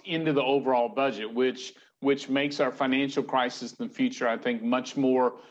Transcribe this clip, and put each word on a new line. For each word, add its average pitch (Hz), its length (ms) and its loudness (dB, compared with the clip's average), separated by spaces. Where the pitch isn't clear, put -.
into 160 280 -2
the 139 100 4
overall 127 460 2
budget, 110 440 -2
which, 127 420 -2
which 139 280 0
makes 139 320 0
our 135 100 2
financial 139 520 0
crisis 123 500 -2
in 117 160 -8
the - 40 -20
future, 123 360 0
I 117 80 0
think, 117 260 -4
much 123 340 -2
more 127 380 2